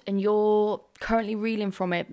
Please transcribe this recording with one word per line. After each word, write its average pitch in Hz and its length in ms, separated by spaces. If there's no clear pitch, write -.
and 196 120
you're 208 640
currently 220 360
reeling 214 340
from 185 240
it. 175 200